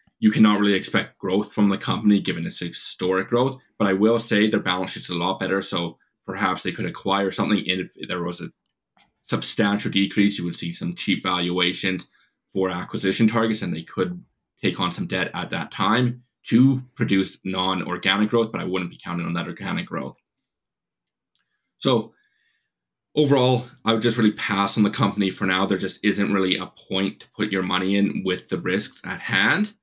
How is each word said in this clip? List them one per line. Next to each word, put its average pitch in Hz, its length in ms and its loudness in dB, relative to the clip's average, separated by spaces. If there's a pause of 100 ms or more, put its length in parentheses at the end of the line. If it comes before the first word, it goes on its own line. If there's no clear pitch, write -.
(180)
you 110 120 6
cannot 107 300 6
really 101 140 4
expect - 420 -2
growth 98 380 -2
from 101 160 4
the 95 80 0
company 98 420 2
given 85 260 -4
its - 140 -6
historic 92 680 -2
growth, 127 300 0 (200)
but 101 100 2
I 95 60 4
will 110 240 4
say 107 280 2
their 107 140 2
balance 92 320 -2
sheet's - 160 -8
a 90 60 -4
lot 90 240 -2
better, 95 240 0
so 87 340 -4 (300)
perhaps 92 360 -2
they 90 100 -2
could 90 120 -6
acquire 95 480 -2
something, 101 260 0
and 92 220 -6
if - 280 -10
there 90 140 -4
was 87 200 -6
a 82 80 -10 (760)
substantial - 680 0
decrease, 101 480 2
you 87 60 -6
would 87 100 -4
see 85 180 -6
some 85 220 -6
cheap - 280 -2
valuations 90 840 -2 (460)
for 95 160 0
acquisition 98 580 0
targets, 113 360 0
and 87 120 -4
they 82 80 -8
could 90 400 -4 (400)
take 131 160 -2
on 180 140 -2
some 90 140 -6
debt 90 260 -2
at 87 160 -6
that 87 240 -8
time 123 500 0 (220)
to 127 380 4 (120)
produce 98 480 0
non-organic 95 840 0
growth, 113 240 2
but 87 80 -6
I 85 60 -6
wouldn't 90 240 -2
be - 120 -20
counting 87 220 -6
on 85 100 -4
that 85 140 -4
organic 87 380 -6
growth. - 340 -8 (1600)
So 120 340 0 (1040)
overall, 127 480 4 (200)
I 113 100 4
would 110 80 0
just 110 160 2
really 107 140 6
pass 101 440 -2
on 110 60 4
the 101 80 4
company 98 400 0
for 95 160 -4
now. 95 180 2
There 95 140 0
just 92 260 -6
isn't 101 280 0
really 95 260 2
a 92 80 -6
point - 540 -6
to - 100 -20
put - 200 -4
your 95 120 -2
money 92 340 0
in 101 280 2
with 90 260 -4
the 87 100 -4
risks 90 440 -4
at 87 160 -8
hand. 127 520 0 (100)